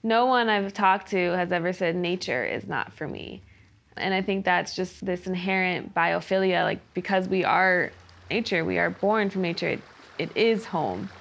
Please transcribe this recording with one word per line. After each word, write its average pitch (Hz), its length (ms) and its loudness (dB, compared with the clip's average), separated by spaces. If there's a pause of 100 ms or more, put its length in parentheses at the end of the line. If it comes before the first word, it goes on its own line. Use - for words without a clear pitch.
no 226 260 4
one 240 220 4
I've 202 240 2
talked 202 360 2
to 180 220 2
has 180 200 0
ever 175 220 0
said, 175 220 0
"Nature 175 500 -2
is 110 220 -6
not - 260 -4
for - 140 -8
me." - 340 -10 (560)
And 190 160 -2
I 190 80 0
think 196 240 -2
that's 180 300 0
just 185 300 -8
this 180 220 -4
inherent 185 680 -2
biophilia, 180 680 2
like, 175 160 -2 (140)
because 185 340 0
we 185 160 2
are 180 480 2 (380)
nature, 196 340 -2
we 180 140 -2
are 170 120 2
born 202 400 0
from 190 120 -4
nature, 170 280 -2
it, - 120 -4 (380)
it - 160 -6
is 226 300 2
home. 196 440 -4 (120)